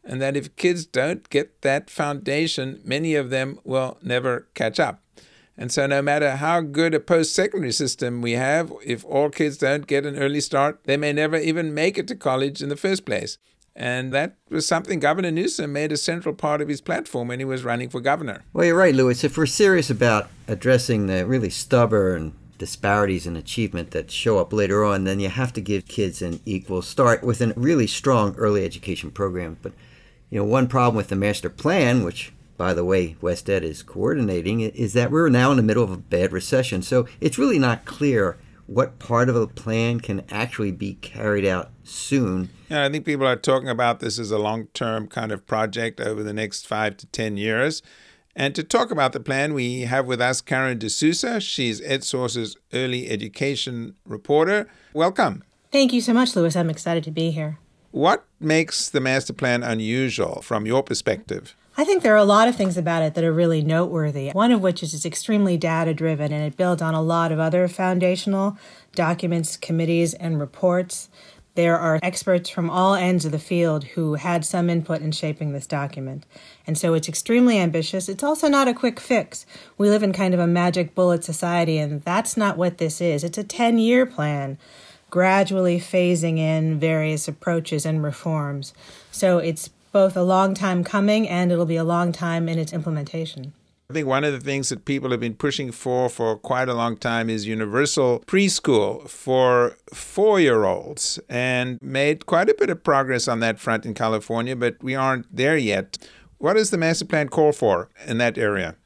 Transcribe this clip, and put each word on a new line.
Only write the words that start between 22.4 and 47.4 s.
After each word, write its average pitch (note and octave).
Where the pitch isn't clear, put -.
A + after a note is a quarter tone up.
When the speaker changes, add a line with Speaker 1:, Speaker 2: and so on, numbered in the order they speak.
Speaker 2:
disparities G2+
in E2+
achievement F2
that E2
show A2
up F2+
later G2+
on, G2
then F#2+
you F#2+
have B2
to A2+
give G2
kids F#2+
an E2+
equal F#2
start A#2+
with A#2+
a A2+
really B2+
strong A2
early G#2
education F2
program. F2+
But, F#2
you -
know, G2+
one B2+
problem B2
with G2+
the G2
master G2+
plan, C3
which, -
by F2+
the E2+
way, F2+
West F2
Ed F#2+
is D#2
coordinating, G#2+
i-, A2
is A2+
that A#2+
we're D#3
now B2+
in C#3+
the B2
middle A2
of G2+
a F2+
bad F2
recession. G2
So B2
it's -
really B3
not A#2+
clear A2+
what B2
part A#2+
of A#2+
the A2+
plan A#2
can G2
actually G#2+
be F#2
carried G#2
out F#2
soon. F#2
Speaker 1:
Yeah, D3
I C#3
think D3+
people C#3
are B2+
talking C3
about A#2+
this A2
as A2
a A2
long-term A2
kind A2
of G2
project A2+
over A2
the G#2
next G#2+
five G#2+
to -
ten G#2+
years. A2+